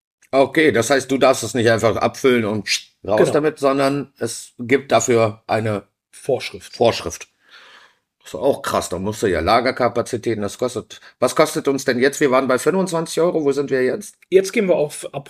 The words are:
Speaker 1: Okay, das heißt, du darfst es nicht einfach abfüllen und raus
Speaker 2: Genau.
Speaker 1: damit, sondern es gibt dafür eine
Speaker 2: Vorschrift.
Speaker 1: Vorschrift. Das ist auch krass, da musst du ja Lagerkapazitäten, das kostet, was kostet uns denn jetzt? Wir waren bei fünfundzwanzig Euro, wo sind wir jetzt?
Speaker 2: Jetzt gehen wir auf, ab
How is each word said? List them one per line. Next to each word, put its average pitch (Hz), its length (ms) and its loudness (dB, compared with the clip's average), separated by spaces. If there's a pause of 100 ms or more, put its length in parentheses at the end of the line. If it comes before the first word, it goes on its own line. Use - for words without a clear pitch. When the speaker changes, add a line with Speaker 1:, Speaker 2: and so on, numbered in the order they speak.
(300)
Speaker 1:
Okay, 139 440 4
das 113 160 0
heißt, 135 200 0
du 135 80 0
darfst 131 260 4
es 110 100 -8
nicht 117 160 2
einfach 110 260 2
abfüllen 123 480 2
und 104 240 -4 (400)
raus 104 120 2
Speaker 2:
Genau. 143 120 4
Speaker 1:
damit, 151 280 0
sondern 139 600 0
es - 400 -10
gibt 127 320 0
dafür 113 560 2
eine 107 360 -2 (280)
Speaker 2:
Vorschrift. - 640 -6
Speaker 1:
Vorschrift. - 540 -2 (920)
Das - 140 -18
ist - 20 -12
auch 123 260 0
krass, - 280 -2
da 87 100 -6
musst 104 240 -4
du 110 40 2
ja 87 120 0
Lagerkapazitäten, 113 1000 0
das 101 160 -6
kostet, - 420 -6 (200)
was 127 140 0
kostet 151 360 0
uns 135 160 -2
denn 123 120 0
jetzt? 135 220 0
Wir 147 100 2
waren 127 200 2
bei 127 100 2
fünfundzwanzig 165 640 -2
Euro, 165 240 0
wo 139 80 2
sind 135 180 -4
wir 127 120 0
jetzt? 127 340 -4 (120)
Speaker 2:
Jetzt 190 220 4
gehen 214 160 0
wir 175 80 2
auf, - 380 -4
ab 143 160 -12